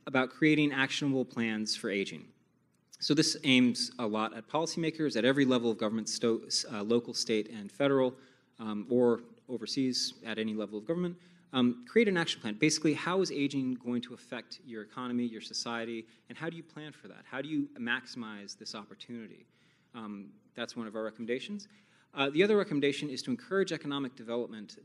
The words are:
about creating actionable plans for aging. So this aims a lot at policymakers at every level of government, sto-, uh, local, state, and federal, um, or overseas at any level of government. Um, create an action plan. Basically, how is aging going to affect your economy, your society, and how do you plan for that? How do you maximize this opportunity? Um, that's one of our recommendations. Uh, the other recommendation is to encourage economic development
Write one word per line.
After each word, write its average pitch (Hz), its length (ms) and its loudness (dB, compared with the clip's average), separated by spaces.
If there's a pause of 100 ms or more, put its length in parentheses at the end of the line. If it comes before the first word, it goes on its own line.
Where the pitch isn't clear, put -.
about 131 220 2
creating 151 420 4
actionable 135 540 2
plans 110 500 -2
for 117 160 -4
aging. 92 340 -2 (720)
So - 140 0
this 156 300 4
aims 127 560 6
a 117 80 -2
lot 110 280 0
at 113 120 -14
policymakers 156 680 -2
at 110 80 4
every 135 200 6
level 123 240 4
of 110 80 0
government, 110 320 -2
sto-, 113 320 2 (320)
uh, 107 80 -4
local, 117 320 2
state, 107 380 -2
and 104 200 -10
federal, 135 440 2 (440)
um, 107 300 -6
or 120 320 6 (280)
overseas 127 680 -2 (100)
at 110 140 -6
any 110 160 -2
level 107 240 -4
of - 80 -8
government. 175 280 -2 (380)
Um, 123 340 2
create 226 200 4
an 190 100 2
action - 240 -2
plan. 107 140 -4
Basically, 156 380 2
how 180 280 0
is 160 100 0
aging 139 440 0
going 120 260 -2
to 123 120 -14
affect - 520 -12
your 113 160 -10
economy, 120 440 -4
your 110 160 -6
society, 117 640 -6 (240)
and 123 80 -14
how 160 120 -6
do 170 80 -10
you 165 60 -14
plan 151 280 -16
for - 160 -20
that? 98 220 -20
How 131 120 -6
do 143 60 -8
you 147 220 0 (100)
maximize 117 800 -6
this - 160 -14
opportunity? 110 720 -14 (480)
Um, 104 360 -10 (260)
that's 117 200 -6
one 117 120 -6
of 104 80 -12
our 110 80 -4
recommendations. 120 640 -6 (480)
Uh, 143 160 2
the 156 100 4
other 208 160 6
recommendation 147 520 2
is 131 140 -6
to 135 80 -4
encourage 185 400 0
economic 139 440 -4
development 117 680 -6